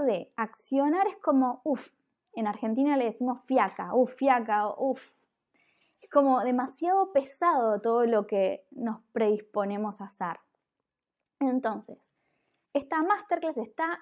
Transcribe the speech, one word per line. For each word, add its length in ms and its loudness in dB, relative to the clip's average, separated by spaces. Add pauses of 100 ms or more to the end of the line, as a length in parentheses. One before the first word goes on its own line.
de 320 -2
accionar 720 0
es 100 -6
como, 460 0
uf, 300 -4 (400)
en 140 -4
Argentina 500 0
le 80 2
decimos 380 -4
fiaca, 500 0
uf, 220 4
fiaca, 600 2
uf. 280 -2 (960)
Es 100 -20
como 300 4
demasiado 720 0
pesado 680 0
todo 260 2
lo 200 2
que 460 -2
nos 300 -8 (100)
predisponemos 920 -2
a 40 -12
hacer. 340 -8 (1000)
Entonces, 600 -2 (760)
esta 300 0
masterclass 540 -2
está 440 -4